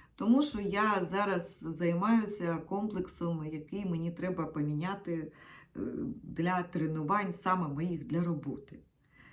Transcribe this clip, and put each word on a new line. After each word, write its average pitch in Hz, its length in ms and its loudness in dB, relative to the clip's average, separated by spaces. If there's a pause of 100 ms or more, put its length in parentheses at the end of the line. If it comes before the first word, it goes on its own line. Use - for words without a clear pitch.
(160)
тому 240 280 6
що 285 160 -4
я 196 520 2
зараз 190 500 0
займаюся 170 960 2
комплексом, 170 880 -2
який 156 400 -6
мені 170 260 0
треба 175 340 -2
поміняти, 160 840 -2 (440)
е, - 40 -8 (440)
для 175 400 0
тренувань 170 680 0
саме 180 340 2
моїх 147 400 -2
для 170 160 2
роботи. 143 560 -4 (540)